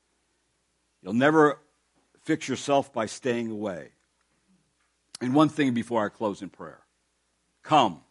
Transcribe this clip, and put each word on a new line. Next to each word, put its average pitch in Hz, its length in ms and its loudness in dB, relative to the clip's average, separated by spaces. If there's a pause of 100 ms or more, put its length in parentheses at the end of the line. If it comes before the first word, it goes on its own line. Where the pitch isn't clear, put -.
(1040)
You'll 92 120 -6
never 147 460 4 (600)
fix - 260 -4
yourself 135 440 0
by 110 140 -4
staying 117 440 -4
away. 101 420 -8 (1300)
And 127 140 -2
one 151 140 4
thing 139 240 -2
before 117 320 -2
I 101 40 -2
close 101 340 -6
in 90 80 -12
prayer. 80 340 -18 (760)
Come 117 480 2